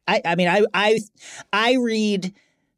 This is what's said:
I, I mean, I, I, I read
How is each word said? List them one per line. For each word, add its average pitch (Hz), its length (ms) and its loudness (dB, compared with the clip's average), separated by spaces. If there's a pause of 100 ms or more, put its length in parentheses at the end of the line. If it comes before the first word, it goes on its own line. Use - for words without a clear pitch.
I, 196 180 0
I 170 100 -2
mean, 180 140 0
I, 208 160 2 (100)
I, 214 260 2 (520)
I 226 280 2
read 214 520 -2 (460)